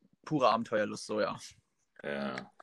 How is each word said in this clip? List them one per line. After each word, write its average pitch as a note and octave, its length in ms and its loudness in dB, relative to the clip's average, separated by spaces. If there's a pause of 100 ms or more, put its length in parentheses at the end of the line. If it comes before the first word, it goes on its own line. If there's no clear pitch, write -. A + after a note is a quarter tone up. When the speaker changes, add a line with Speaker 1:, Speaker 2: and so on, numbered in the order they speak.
(260)
Speaker 1:
pure C#3 240 4
Abenteuerlust, G#2+ 560 0
so, G#2+ 160 0
ja. - 180 -2 (640)
Speaker 2:
Ja. C#2+ 480 -6 (120)